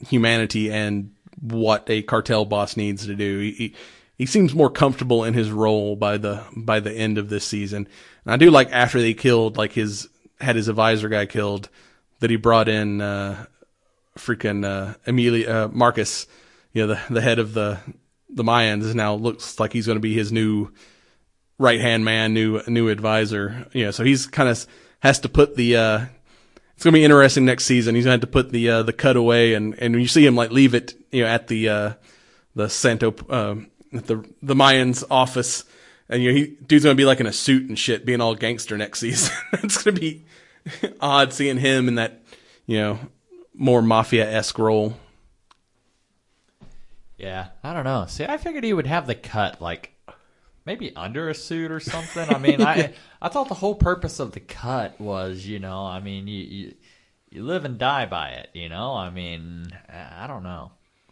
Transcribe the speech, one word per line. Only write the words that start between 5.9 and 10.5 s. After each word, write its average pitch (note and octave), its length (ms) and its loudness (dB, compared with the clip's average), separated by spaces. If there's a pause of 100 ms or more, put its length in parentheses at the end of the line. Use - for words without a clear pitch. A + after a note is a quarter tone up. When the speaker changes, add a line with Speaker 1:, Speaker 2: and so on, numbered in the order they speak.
Speaker 1:
by G#2 220 -2
the, G#2 260 -6 (140)
by A2+ 240 0
the G#2 120 -6
end A2 260 -2
of G2+ 100 -4
this G#2 160 -6
season. G2+ 420 -6 (380)
And A2 100 -2
I - 20 2
do E3 140 10
like C3+ 220 6
after B2 280 2
they A2+ 140 2
killed, A2+ 420 2
like, G#2+ 180 -2
his, G#2+ 340 -6 (320)
had B2 160 0